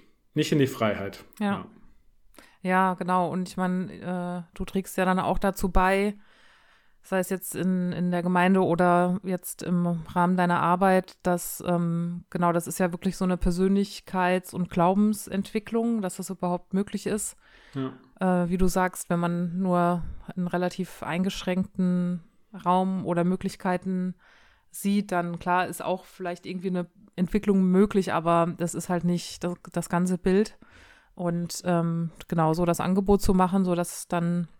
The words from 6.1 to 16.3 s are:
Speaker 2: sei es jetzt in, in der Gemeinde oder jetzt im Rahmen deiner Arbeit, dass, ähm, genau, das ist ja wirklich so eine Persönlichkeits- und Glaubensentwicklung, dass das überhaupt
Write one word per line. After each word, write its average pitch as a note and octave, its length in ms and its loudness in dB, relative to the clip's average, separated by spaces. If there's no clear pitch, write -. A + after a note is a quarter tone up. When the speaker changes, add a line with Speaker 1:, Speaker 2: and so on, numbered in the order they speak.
Speaker 2:
sei F#3+ 180 -2
es F3+ 100 -4
jetzt - 260 -6
in, F3+ 360 0
in F3+ 180 -2
der F3 140 0
Gemeinde F#3 400 4
oder F3+ 600 4
jetzt - 400 -8
im F3 220 0
Rahmen F3 520 0
deiner F3 240 2
Arbeit, F#3 600 2
dass, - 440 -2
ähm, E3+ 640 -2
genau, F3 240 0
das E3+ 140 0
ist - 120 -10
ja F3+ 140 0
wirklich F3+ 240 -4
so F#3+ 80 -2
eine F3+ 100 2
Persönlichkeits- F#3 1200 0
und F3+ 140 -4
Glaubensentwicklung, G#3 1300 0
dass F#3 140 -4
das F#3 140 -10
überhaupt F3+ 440 -4